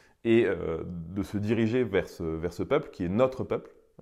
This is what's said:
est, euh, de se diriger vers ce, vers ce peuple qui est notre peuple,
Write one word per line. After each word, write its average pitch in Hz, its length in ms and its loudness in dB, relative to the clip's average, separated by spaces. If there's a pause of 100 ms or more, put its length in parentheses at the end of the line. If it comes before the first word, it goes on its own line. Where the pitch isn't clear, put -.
(240)
est, 113 220 6
euh, 85 380 -2
de 87 380 -6
se 101 160 -4
diriger 113 460 2
vers 92 240 0
ce, - 160 -10
vers 80 280 -2
ce 95 120 -4
peuple 151 260 0
qui - 140 -6
est 85 40 0
notre 117 360 2
peuple, - 260 -4 (320)